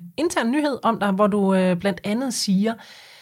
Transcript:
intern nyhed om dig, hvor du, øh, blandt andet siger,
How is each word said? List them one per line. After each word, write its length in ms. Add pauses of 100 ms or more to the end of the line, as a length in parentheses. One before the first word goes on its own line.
(160)
intern 340
nyhed 320
om 180
dig, 120
hvor 140
du, 280
øh, 220
blandt 280
andet 300
siger, 400 (480)